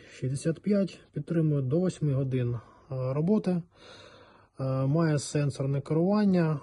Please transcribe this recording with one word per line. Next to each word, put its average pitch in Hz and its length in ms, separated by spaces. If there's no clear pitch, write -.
шістдесят 143 400
п'ять, 196 400
підтримує 151 500
до 135 180
восьми 165 340
годин, 127 420
е, 113 40
роботи, 160 720
е, 135 40
має 156 340
сенсорне 139 640
керування, 175 800